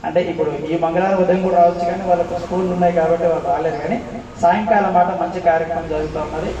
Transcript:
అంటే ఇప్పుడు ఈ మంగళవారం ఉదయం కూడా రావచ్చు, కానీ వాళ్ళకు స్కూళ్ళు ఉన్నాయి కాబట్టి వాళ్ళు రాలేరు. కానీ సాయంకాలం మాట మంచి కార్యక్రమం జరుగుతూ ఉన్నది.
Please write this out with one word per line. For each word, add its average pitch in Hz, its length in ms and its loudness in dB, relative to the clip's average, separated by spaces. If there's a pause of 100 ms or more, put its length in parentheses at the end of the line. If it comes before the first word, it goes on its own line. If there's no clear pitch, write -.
అంటే 170 160 0
ఇప్పుడు 156 300 -2 (160)
ఈ 160 120 -2
మంగళవారం 180 400 2
ఉదయం 180 240 2
కూడా 180 160 2
రావచ్చు, 175 280 4
కానీ 180 180 -4
వాళ్ళకు 175 340 0
స్కూళ్ళు 180 340 -2
ఉన్నాయి 175 220 2
కాబట్టి 170 320 2
వాళ్ళు 165 220 0
రాలేరు. 156 340 -2
కానీ 175 140 -2 (440)
సాయంకాలం 202 540 2
మాట 180 160 4 (100)
మంచి 175 200 -4
కార్యక్రమం 165 480 0
జరుగుతూ 156 320 -4
ఉన్నది. 151 400 -6